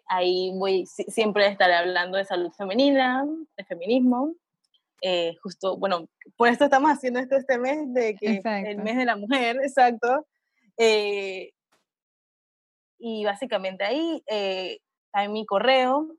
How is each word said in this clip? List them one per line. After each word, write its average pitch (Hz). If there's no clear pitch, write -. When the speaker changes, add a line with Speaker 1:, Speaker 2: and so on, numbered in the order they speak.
Speaker 1:
ahí 185
voy, 190
si-, -
siempre 208
estaré 196
hablando 180
de 196
salud 175
femenina, 262
de 196
feminismo. 247
Eh, 175
justo, 190
bueno, 180
por 240
esto 240
estamos 285
haciendo 254
esto 254
este 262
mes, 262
de 226
que 208
Speaker 2:
Exacto. 208
Speaker 1:
el 208
mes 214
de 254
la 226
mujer, 240
exacto. 254
Eh, 202
y 220
básicamente 196
ahí, 302
eh, 190
está 202
en 208
mi 214
correo, 262